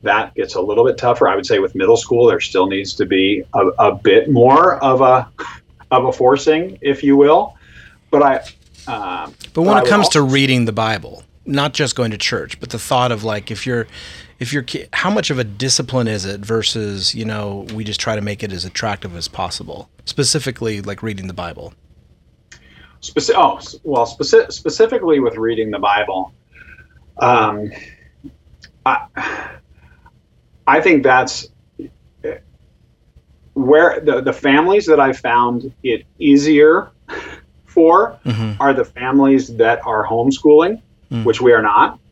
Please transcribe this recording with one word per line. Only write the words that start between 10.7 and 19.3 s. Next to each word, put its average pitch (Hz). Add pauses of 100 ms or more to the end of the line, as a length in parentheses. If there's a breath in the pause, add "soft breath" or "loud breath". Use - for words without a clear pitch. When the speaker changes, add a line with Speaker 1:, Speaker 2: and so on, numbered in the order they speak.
Speaker 2:
Bible, 107 (220)
not 139
just 135
going 117
to 107
church, 85
but -
the 113
thought 123
of, 104
like, 107
if 110
you're, 120 (520 loud breath)
if 123
you're 143
ki-, -
how -
much 208
of 135
a 127
discipline 120
is 101
it 98
versus, 104
you 113
know, 104
we 107
just 104
try 113
to 107
make 104
it 101
as 92
attractive 95
as 85
possible, - (140)